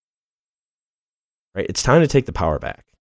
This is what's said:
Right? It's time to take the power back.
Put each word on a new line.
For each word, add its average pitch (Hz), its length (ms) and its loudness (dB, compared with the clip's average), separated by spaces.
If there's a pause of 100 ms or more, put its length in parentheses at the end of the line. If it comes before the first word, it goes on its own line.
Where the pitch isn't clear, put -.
(1500)
Right? 95 140 -6
It's - 140 -6
time 151 200 6
to 151 60 2
take 139 180 2
the - 60 -12
power 80 260 -2
back. - 280 -12 (320)